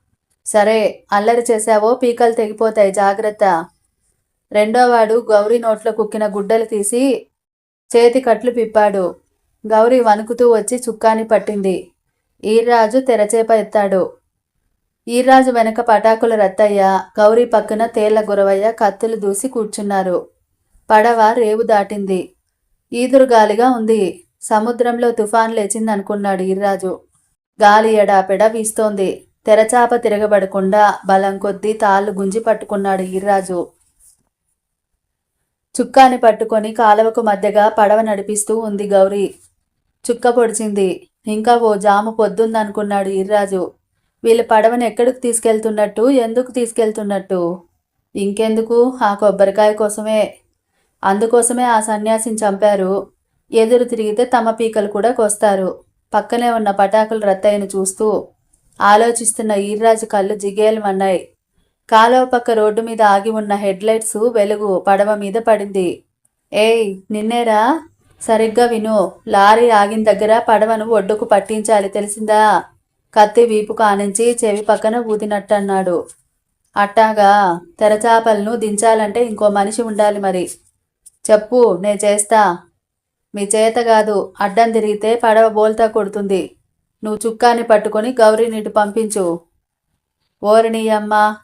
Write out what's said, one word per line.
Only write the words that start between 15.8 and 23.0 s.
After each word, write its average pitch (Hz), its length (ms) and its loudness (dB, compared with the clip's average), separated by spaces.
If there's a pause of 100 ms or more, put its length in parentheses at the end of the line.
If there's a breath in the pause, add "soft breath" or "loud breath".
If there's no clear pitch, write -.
పటాకుల 226 540 2
రత్తయ్య, 196 640 2 (200)
గౌరీ 226 240 4
పక్కన 220 420 -2
తేళ్ల 214 340 0
గురవయ్య 202 580 0
కత్తులు 220 380 -2
దూసి 202 320 -4
కూర్చున్నారు. 202 800 -4 (640)
పడవ 226 420 4
రేవు 220 300 0
దాటింది. 202 680 -2 (600)
ఈదురుగాలిగా 240 800 4